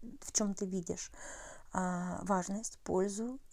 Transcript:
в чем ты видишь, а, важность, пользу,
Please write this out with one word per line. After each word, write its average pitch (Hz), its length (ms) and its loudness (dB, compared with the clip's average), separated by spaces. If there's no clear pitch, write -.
в - 120 -10
чем 202 220 4
ты 202 120 0
видишь, 185 440 -2
а, 180 500 2
важность, 196 640 2
пользу, 202 540 2